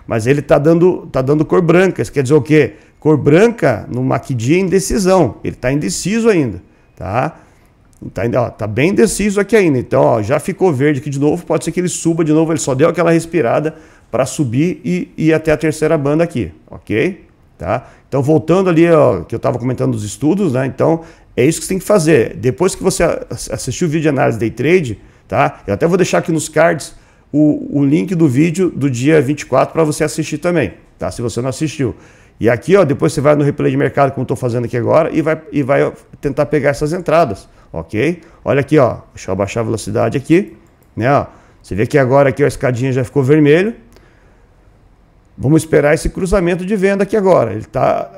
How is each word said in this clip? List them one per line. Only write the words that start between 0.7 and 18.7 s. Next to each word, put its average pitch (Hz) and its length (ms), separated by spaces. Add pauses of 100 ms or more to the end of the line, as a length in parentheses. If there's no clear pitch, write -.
tá 135 140
dando 151 240
cor 185 160
branca. 175 400
Isso 117 100
quer 139 120
dizer 131 120
o 147 60
quê? 143 320 (260)
Cor 151 180
branca 147 720
no 120 140
Maquidi 131 520
é 185 40
indecisão, 185 840
ele - 120
tá 127 160
indeciso 190 580
ainda, 131 320 (340)
tá? 113 440 (720)
Tá 92 100
ainda, 123 180
ó, 110 80
tá - 180
bem 123 220
indeciso 202 500
aqui 202 160
ainda, 165 240
então, 127 240
ó, 127 180
já 113 180
ficou 180 340
verde 139 260
aqui 123 100
de 139 100
novo, 151 260
pode 151 180
ser 170 80
que 180 80
ele 180 100
suba 165 340
de 151 100
novo, 160 180
ele - 80
só 135 160
deu 151 140
aquela 170 220
respirada 156 640 (360)
pra 123 140
subir 135 580
e, 175 340
e 156 100
ir 156 60
até 156 180
a 151 60
terceira 156 400
banda 147 260
aqui, 117 280 (180)
ok? 117 540 (340)
Tá? 107 320 (200)
Então, 139 120
voltando 160 480
ali, 165 220